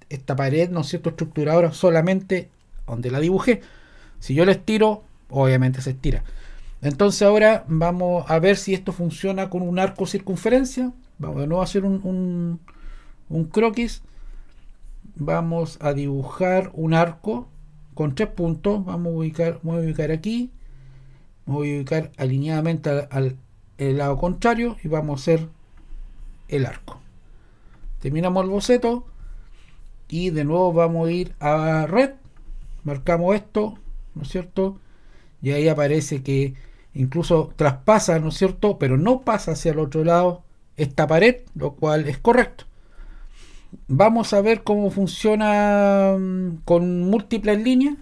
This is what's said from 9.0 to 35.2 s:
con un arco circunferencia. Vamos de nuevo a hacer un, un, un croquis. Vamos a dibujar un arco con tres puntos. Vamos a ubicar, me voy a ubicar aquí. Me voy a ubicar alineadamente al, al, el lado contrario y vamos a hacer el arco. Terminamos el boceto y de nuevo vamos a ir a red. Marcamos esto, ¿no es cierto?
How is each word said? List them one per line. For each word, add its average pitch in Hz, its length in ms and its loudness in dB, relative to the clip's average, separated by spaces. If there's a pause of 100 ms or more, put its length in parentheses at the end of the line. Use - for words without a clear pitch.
con 185 120 -4
un 180 180 -2
arco 190 260 -2
circunferencia. 247 840 -2 (260)
Vamos 147 220 -8
de 143 80 -4
nuevo 170 120 0
a 185 40 0
hacer 190 200 -2
un, 196 100 0 (100)
un, 175 560 -4 (680)
un 160 180 -2
croquis. 220 540 0 (1160)
Vamos 165 640 -2
a 147 120 0
dibujar 143 840 -2
un 160 200 0
arco 175 540 0 (460)
con 151 200 -2
tres 214 140 -2
puntos. 180 560 -2
Vamos 170 280 -4
a 165 40 -4
ubicar, 160 480 -2
me 165 80 -4
voy 170 80 -2
a 165 60 -2
ubicar 156 260 -2
aquí. 226 400 -4 (960)
Me 135 80 -4
voy 147 180 -2
a 147 60 -4
ubicar 160 380 -4
alineadamente 156 760 -2
al, 143 200 -2
al, 131 260 -2 (420)
el 139 200 0
lado 139 180 -2
contrario 226 680 0
y - 20 -8
vamos 151 320 -2
a - 40 -12
hacer 160 260 2 (1000)
el 139 180 -2
arco. - 360 -10 (1000)
Terminamos 180 440 -2
el 190 60 -4
boceto 240 540 0 (1000)
y 175 240 -4
de 156 140 -2
nuevo 175 280 2
vamos 165 360 2
a - 20 0
ir 175 300 -4
a 156 480 0
red. 262 240 2 (720)
Marcamos 170 500 0
esto, 208 420 -4 (380)
¿no 151 80 -10
es 135 60 -8
cierto? 190 500 -4 (640)